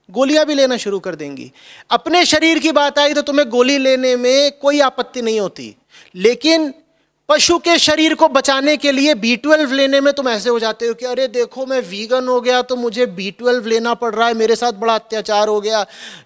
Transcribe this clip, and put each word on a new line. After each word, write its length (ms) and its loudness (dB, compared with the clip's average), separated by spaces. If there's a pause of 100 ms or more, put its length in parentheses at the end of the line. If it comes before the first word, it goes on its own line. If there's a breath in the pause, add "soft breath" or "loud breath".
गोलियां 380 2
भी 80 -2
लेना 220 2
शुरू 240 -6
कर 140 -8
देंगी। 360 -14 (400 loud breath)
अपने 360 2
शरीर 320 2
की 140 -2
बात 260 0
आई 160 2
तो 80 -2
तुम्हें 280 0
गोली 280 2
लेने 380 0
में 420 0
कोई 220 0
आपत्ति 420 -2
नहीं 180 -2
होती, 340 -10 (400 soft breath)
लेकिन 580 2 (560)
पशु 300 2
के 200 2
शरीर 360 2
को 140 4
बचाने 480 0
के 160 -2
लिए 220 2
बी 220 -2
ट्वेल्व 360 2
लेने 280 2
में 140 2
तुम 140 -4
ऐसे 220 -2
हो 80 2
जाते 280 -4
हो 80 -2
कि 120 -12
"अरे 220 -2
देखो, 380 -4
मैं 140 -2
वीगन 480 -4
हो 120 2
गया 220 2
तो 140 -4
मुझे 320 -2
बी 220 -8
ट्वेल्व 360 -2
लेना 280 0
पड़ 200 -4
रहा 140 2
है, 60 -2
मेरे 220 0
साथ 180 -2
बड़ा 200 0
अत्याचार 540 -2
हो 120 0
गया।" 240 -2 (420 loud breath)